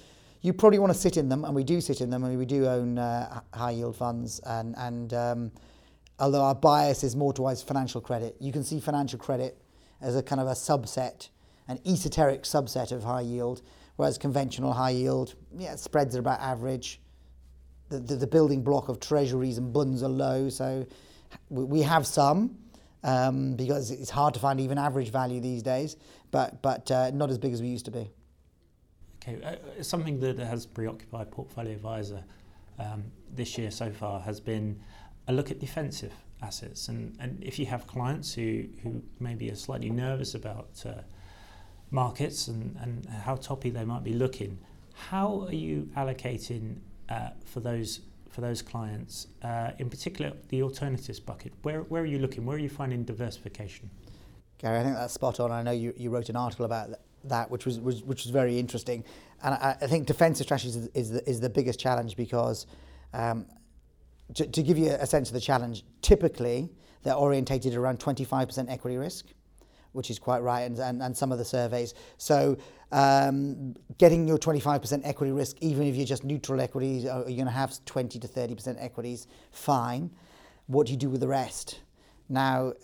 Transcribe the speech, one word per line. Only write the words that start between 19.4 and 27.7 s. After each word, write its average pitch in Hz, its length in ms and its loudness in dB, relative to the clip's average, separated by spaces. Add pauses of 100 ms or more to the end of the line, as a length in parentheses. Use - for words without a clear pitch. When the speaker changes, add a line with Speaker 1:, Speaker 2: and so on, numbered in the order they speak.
Speaker 1:
and 123 140 -4
bunds 131 320 2
are 135 60 2
low, 135 400 0
so 131 360 -2 (640)
we, 131 140 -2
we 147 200 4
have 156 220 4
some, 160 520 4 (480)
um, 131 500 2
because 127 360 0
it's 127 180 -8
hard 143 240 4
to 101 80 -4
find 135 180 2
even 135 180 0
average 135 320 0
value 123 300 0
these 123 240 -2
days, 131 320 0 (360)
but, 135 300 0
but, 135 300 0
uh, 127 200 4
not 139 180 0
as 131 80 0
big 127 160 -2
as 117 80 -2
we 120 80 -2
used 120 160 -6